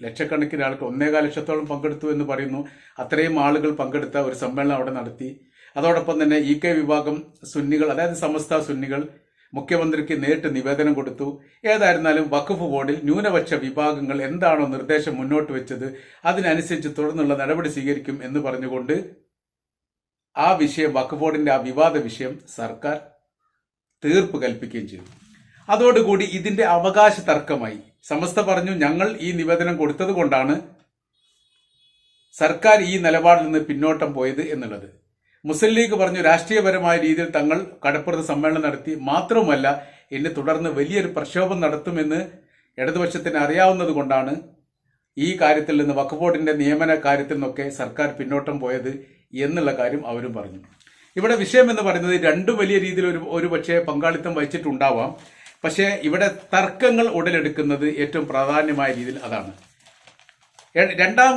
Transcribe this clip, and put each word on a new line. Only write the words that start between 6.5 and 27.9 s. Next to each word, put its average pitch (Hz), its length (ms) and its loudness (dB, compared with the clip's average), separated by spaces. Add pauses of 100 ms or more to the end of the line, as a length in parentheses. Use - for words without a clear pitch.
കെ 175 140 0
വിഭാഗം 151 420 0 (300)
സുന്നികൾ, 147 460 0
അതായത് 165 260 -2
സമസ്ത 156 500 -2
സുന്നികൾ 135 340 -4 (520)
മുഖ്യമന്ത്രിക്ക് 156 640 -2
നേരിട്ട് 151 380 0
നിവേദനം 139 380 0
കൊടുത്തു. 135 340 -6 (360)
ഏതായിരുന്നാലും 165 680 2
വഖഫ് 160 400 -2
ബോർഡിൽ 139 340 -2
ന്യൂനപക്ഷ 170 500 0
വിഭാഗങ്ങൾ 139 680 -2
എന്താണോ 156 460 2
നിർദ്ദേശം 147 480 -2
മുന്നോട്ട് 147 380 -2
വെച്ചത് 127 340 -8 (380)
അതിനനുസരിച്ച് 165 720 -2
തുടർന്നുള്ള 151 400 -2
നടപടി 156 380 -2
സ്വീകരിക്കും 139 480 -4
എന്ന് 135 160 -6
പറഞ്ഞുകൊണ്ട് 127 560 -4 (1400)
ആ 147 180 2
വിഷയം, 151 400 0
വഖഫ് 135 280 -2
ബോർഡിൻ്റെ 151 300 0
ആ 135 60 4
വിവാദ 135 400 2
വിഷയം 127 360 -6 (160)
സർക്കാർ 117 460 -8 (1080)
തീർപ്പ് 160 380 2
കൽപ്പിക്കുകയും 113 460 -6
ചെയ്തു. 90 220 -18 (600)
അതോടുകൂടി 220 640 4
ഇതിൻ്റെ 196 340 -2
അവകാശ 190 520 6
തർക്കമായി. 143 580 -2 (260)